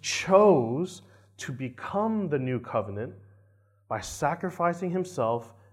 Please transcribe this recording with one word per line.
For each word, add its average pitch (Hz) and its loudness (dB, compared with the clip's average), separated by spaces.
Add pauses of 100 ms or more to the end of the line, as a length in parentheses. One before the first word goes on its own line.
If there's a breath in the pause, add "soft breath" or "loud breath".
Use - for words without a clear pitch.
chose 175 4 (360 soft breath)
to - -10
become 196 -4
the 143 0
new 127 -2
covenant 104 -4 (760 soft breath)
by 110 -4
sacrificing 175 -2
himself 123 -2 (200 soft breath)